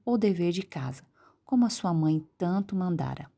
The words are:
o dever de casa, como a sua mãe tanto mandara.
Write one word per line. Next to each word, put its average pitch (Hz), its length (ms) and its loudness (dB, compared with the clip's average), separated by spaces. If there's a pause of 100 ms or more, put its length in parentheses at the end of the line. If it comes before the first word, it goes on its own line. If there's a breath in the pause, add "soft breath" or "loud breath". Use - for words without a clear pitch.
o 240 120 2
dever 180 360 2
de 185 100 -4
casa, 131 400 -8 (420 soft breath)
como 240 220 4
a 214 40 0
sua - 220 -2
mãe 156 320 2 (140)
tanto 196 380 -2
mandara. 151 600 -2